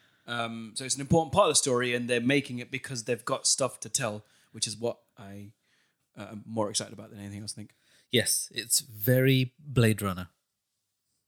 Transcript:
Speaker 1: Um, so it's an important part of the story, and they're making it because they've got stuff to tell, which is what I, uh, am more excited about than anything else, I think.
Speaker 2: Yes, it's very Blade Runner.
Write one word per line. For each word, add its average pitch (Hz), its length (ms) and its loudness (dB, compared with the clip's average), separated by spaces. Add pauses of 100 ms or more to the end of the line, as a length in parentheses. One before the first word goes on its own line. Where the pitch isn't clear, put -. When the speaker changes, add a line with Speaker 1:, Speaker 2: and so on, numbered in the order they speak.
(280)
Speaker 1:
Um, 113 480 -6
so 131 100 -8
it's 123 100 -2
an 135 60 -10
important 156 320 2
part 190 140 6
of 160 40 4
the 139 40 4
story, 123 400 2
and 120 120 -2
they're 120 140 2
making 127 380 2
it 123 120 -12
because 127 340 -8
they've 120 200 -2
got 131 220 -2
stuff - 340 0
to 113 80 -12
tell, 107 340 -4 (300)
which 110 140 -4
is 104 100 -10
what 113 220 -4 (180)
I, 101 340 -16 (640)
uh, 104 160 -12
am 104 140 -14
more 110 240 -2
excited 101 240 -4
about 104 160 -16
than 113 100 -16
anything 101 220 -10
else, 107 140 -10
I - 20 -20
think. 107 140 -16 (380)
Speaker 2:
Yes, - 440 2
it's - 260 0
very 127 800 2
Blade 120 420 4
Runner. 92 280 -4 (1000)